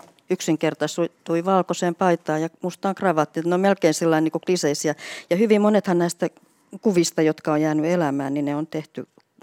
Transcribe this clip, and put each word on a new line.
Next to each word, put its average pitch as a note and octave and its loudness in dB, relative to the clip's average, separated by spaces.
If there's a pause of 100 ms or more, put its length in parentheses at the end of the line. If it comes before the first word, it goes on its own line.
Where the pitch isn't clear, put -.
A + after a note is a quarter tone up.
(300)
yksinkertaistui E3 -2
valkoiseen F3+ 0
paitaan E3 0
ja E3 -4 (120)
mustaan F3+ -6
kravattiin. E3 -2
Ne F3+ 2
on F#3 0
melkein F#3+ 2
sillain D#3+ 2
niin D#3+ 0
kuin E3 -4
kliseisiä. D#3 -2 (340)
Ja E3+ 0
hyvin G#3 4
monethan G3+ 2
näistä E3+ -2 (520)
kuvista, F3 2
jotka D#3 0
on D3+ 2
jäänyt D#3 0
elämään, C#3+ -2
niin C#3+ -2
ne C#3+ -2
on D#3 -6
tehty, - -12 (360)